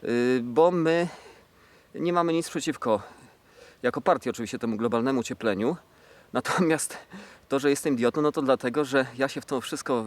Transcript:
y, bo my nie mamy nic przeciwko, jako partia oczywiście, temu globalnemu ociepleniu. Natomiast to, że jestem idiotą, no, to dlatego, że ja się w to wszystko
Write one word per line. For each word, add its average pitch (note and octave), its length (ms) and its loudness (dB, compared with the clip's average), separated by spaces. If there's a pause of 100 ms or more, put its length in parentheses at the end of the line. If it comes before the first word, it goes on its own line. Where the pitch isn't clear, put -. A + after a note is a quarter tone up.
y, A#2+ 380 2
bo C3+ 280 4
my E3+ 380 2 (840)
nie F3 180 -2
mamy E3+ 200 2
nic E3 180 -2
przeciwko, B2 520 -2 (800)
jako B2 180 -2
partia C3 300 2
oczywiście, A#2 280 -6
temu A2+ 180 -4
globalnemu A#2 440 0
ociepleniu. A2+ 560 -2 (560)
Natomiast D#3+ 680 0 (500)
to, C#3 100 0
że C#3+ 120 2
jestem C#3+ 240 0
idiotą, A#2+ 280 2
no, D3+ 100 2
to D#3 100 -2
dlatego, C3 420 2
że C3 220 2 (120)
ja C3+ 100 2
się - 120 -10
w - 60 -12
to C3 140 -2
wszystko A#2 460 -2